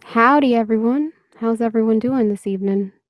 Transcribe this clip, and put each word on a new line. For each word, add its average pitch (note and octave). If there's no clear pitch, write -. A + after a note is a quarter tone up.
Howdy, B3+
everyone. A#3
How's A3+
everyone A3
doing A#3+
this G3+
evening? G3